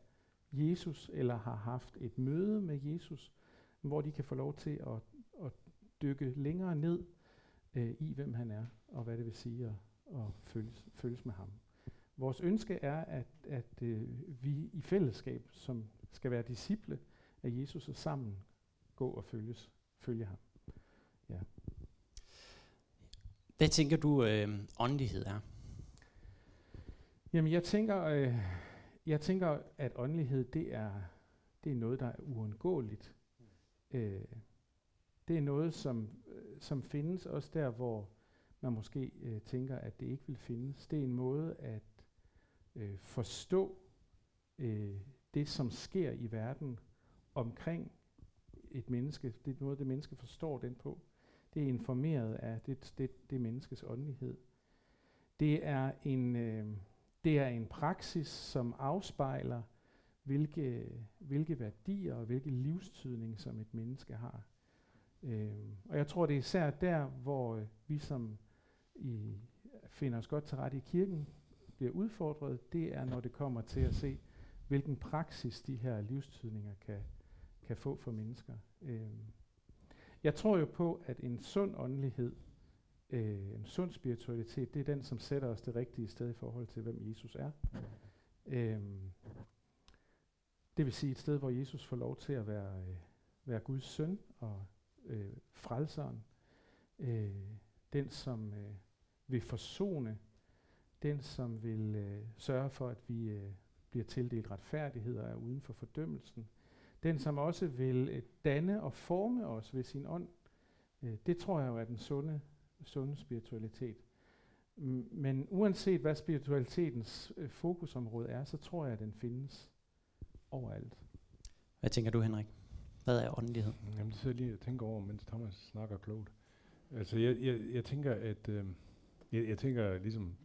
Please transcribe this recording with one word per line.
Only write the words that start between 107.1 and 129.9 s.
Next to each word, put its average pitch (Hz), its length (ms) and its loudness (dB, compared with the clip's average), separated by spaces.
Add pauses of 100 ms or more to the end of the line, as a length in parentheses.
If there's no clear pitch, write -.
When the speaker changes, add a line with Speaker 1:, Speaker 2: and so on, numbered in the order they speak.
Speaker 1:
som 147 200 0
også 170 280 2
vil, 127 420 4
øh, 135 140 -2 (220)
danne 165 380 6
og 139 100 -2
forme 214 540 2
os 113 280 -4
ved 131 80 2
sin 139 240 -6
ånd. 170 220 -4 (760)
Øh, 117 140 -2 (100)
det 175 120 4
tror 175 220 2
jeg 131 80 2
jo 117 80 0
er 117 80 0
den 117 120 -4
sunde, 147 440 0 (420)
sunde 143 340 -2
spiritualitet. 113 800 -6 (800)
M-, 131 340 -2
men 135 400 0
uanset 190 500 6
hvad 156 140 4
spiritualitetens, 139 1200 0
øh, 147 120 -6
fokusområde 123 800 -2
er, 123 160 -2
så 151 120 -8
tror 165 280 -4
jeg, 127 80 0
at 107 80 -2
den 107 120 -4
findes 123 580 -6 (800)
overalt. 120 480 -6 (800)
Speaker 2:
Hvad 127 100 6
tænker 113 200 4
du, 113 100 6
Henrik? 110 260 2 (580)
Hvad 123 140 8
er 120 200 2
åndelighed? 113 340 0 (240)
Speaker 3:
Jamen, 107 140 -2
det 104 80 -6
sidder 127 180 0
jeg 123 40 -2
lige 120 140 0
og 95 60 -8
tænker 123 260 -2
over, 107 180 -2
mens 101 200 -6
Thomas 113 300 -6
snakker 107 420 -8
klogt. 107 360 -8 (580)
Altså, 113 280 0
jeg, 120 220 8
jeg, 123 200 2 (120)
jeg 120 120 0
tænker, 139 300 0
at, 107 340 -4
øh, 101 180 0 (640)
jeg, 113 160 4
jeg 107 100 2
tænker 113 400 4